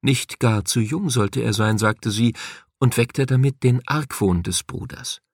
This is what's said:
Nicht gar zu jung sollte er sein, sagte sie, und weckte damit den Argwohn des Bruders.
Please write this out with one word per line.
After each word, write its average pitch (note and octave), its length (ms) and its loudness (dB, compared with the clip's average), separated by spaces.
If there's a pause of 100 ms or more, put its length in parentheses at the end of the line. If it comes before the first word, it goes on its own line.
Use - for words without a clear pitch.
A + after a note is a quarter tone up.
Nicht - 380 -2
gar A2 240 2
zu - 160 0
jung D#3 280 -2
sollte A#2 320 0
er A2+ 120 0
sein, A2 260 2
sagte G#2+ 320 0
sie, A2+ 240 2 (440)
und B2+ 180 2
weckte B2 300 0
damit C3+ 360 2
den B2 240 4
Argwohn G2+ 560 0
des F2 220 -4
Bruders. - 560 -10 (140)